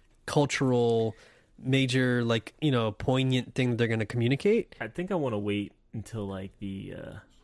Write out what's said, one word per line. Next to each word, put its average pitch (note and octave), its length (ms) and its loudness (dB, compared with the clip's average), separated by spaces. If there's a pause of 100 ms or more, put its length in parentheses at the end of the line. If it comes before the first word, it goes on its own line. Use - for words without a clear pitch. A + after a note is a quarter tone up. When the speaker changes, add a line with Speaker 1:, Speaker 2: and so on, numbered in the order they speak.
(260)
Speaker 1:
cultural, A#2+ 880 2 (440)
major, B2+ 680 2
like, A#2 360 -2
you D#3 100 2
know, A2+ 220 2
poignant C3 600 0
thing B2 220 0
they're A2+ 120 2
gonna A2 180 -2
communicate. C3 720 0
Speaker 2:
I A#2 80 -6
think F3+ 220 -8
I G3+ 40 -2
wanna B2+ 240 0
wait G2+ 340 -2 (200)
until, G#2+ 340 -8
like, G2 320 -8
the, G2 380 -10
uh, - 160 -14 (320)